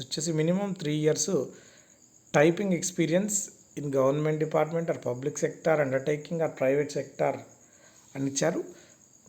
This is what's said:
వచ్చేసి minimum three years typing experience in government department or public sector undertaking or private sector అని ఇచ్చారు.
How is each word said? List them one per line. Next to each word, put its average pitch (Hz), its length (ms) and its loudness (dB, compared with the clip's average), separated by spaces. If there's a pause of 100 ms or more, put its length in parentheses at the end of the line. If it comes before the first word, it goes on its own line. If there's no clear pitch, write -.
వచ్చేసి 156 320 -4
minimum 180 400 2
three 151 320 -2
years 151 200 4 (1080)
typing 170 380 4
experience 175 680 0 (380)
in 143 160 -8
government 147 480 2
department 156 500 0
or 156 100 -2
public 131 380 -4
sector 160 460 0
undertaking 147 580 -2
or 151 80 0
private 143 420 2
sector 143 420 -2 (800)
అని 139 140 -4
ఇచ్చారు. 156 340 0 (680)